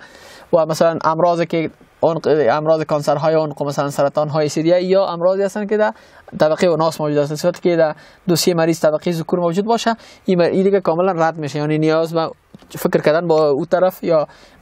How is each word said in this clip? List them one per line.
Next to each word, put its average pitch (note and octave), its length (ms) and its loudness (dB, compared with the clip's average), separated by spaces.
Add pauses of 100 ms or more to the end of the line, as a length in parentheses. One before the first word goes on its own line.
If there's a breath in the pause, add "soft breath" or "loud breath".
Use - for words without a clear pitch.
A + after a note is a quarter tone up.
(540 loud breath)
و D#3+ 140 2
مثلاً D#3+ 380 0
امراضی E3+ 420 0
که D#3+ 240 -4 (320)
عنق، D3 480 2
امراض D#3 320 0
کانسرهای D3+ 520 -2
عنق D#3 280 -2
و - 20 -4
مثلاً C#3+ 260 -4
سرطان‌های D3+ 580 -2
سیریه E3 340 0
یا F#3 240 0
امراضی F3+ 360 0
هستن G3+ 240 -4
که G#3 100 -2
در G#3+ 160 0 (480 loud breath)
طبقه D#3 300 4
اناث D#3+ 300 0
موجود D3+ 180 -2
است، D3 120 0
در D3+ 60 -6
صورتی F3 240 -4
که F3 160 0
در D#3 180 2 (340 loud breath)
دوسیه F3 260 2
مریض E3 260 0
طبقه D#3 320 -2
ذکور E3 280 -2
موجود F3 240 -2
باشه، A3+ 320 0 (280 loud breath)
این F#3 140 2
مر-، E3+ 60 4
این F3 180 0
دیگه G3 180 2
کاملاً F3+ 320 0
رد D#3+ 260 0
می‌شه، D3 200 -6
یعنی D3+ 200 -2
نیاز D#3+ 360 0
به D#3+ 140 -2 (420)
فکر - 320 -2
کردن E3 240 2
با D#3 220 2
اون C#3+ 160 0
طرف F#3 400 0
یا D#3+ 220 0 (360 loud breath)